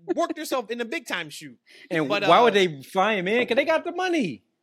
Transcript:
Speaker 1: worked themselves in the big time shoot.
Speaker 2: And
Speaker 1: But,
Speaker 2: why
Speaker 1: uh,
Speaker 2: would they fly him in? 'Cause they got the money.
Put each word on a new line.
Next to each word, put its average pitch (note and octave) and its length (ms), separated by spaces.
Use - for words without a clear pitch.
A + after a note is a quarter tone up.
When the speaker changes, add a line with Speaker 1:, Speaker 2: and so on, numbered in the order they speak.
Speaker 1:
worked E4+ 200
themselves C4+ 360
in A#3+ 80
the A#3+ 60
big B3 200
time F3 240
shoot. C#3+ 300
Speaker 2:
And D#3+ 180
Speaker 1:
But, G3+ 180
Speaker 2:
why E3+ 120
Speaker 1:
uh, A#3+ 60
Speaker 2:
would A3+ 100
they F3 260
fly F#3+ 320
him F#3 140
in? A#3 180
'Cause A#3 100
they C#4+ 100
got D#4+ 180
the F4 80
money. E4+ 500